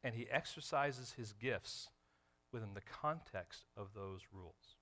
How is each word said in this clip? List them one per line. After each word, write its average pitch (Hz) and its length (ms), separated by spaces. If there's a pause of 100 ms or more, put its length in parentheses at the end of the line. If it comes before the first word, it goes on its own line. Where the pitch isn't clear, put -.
And 120 120
he 117 160
exercises 139 880
his 110 160
gifts 110 560 (600)
within 110 220
the 101 80
context - 840 (120)
of 101 180
those 98 280 (100)
rules. 90 500